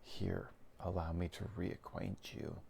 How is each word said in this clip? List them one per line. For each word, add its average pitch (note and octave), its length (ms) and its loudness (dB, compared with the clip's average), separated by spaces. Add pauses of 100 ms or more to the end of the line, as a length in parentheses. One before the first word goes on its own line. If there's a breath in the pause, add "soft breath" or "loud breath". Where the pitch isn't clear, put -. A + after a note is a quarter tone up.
Here, F#2 480 2 (300)
allow F2+ 320 4
me E2+ 160 4
to - 160 -2 (140)
reacquaint - 760 -2
you. D#2 360 -2